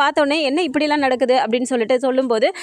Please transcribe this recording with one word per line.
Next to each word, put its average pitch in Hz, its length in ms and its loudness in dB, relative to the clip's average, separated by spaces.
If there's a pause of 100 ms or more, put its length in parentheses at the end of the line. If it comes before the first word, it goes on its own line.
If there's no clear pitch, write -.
பார்த்தோன்னே, 294 400 2
"என்ன 285 200 0
இப்படிலாம் 294 440 -2
நடக்குது?" 254 300 2
அப்படின்னு 247 280 0
சொல்லிட்டு 240 360 0
சொல்லும்போது, 254 480 0 (160)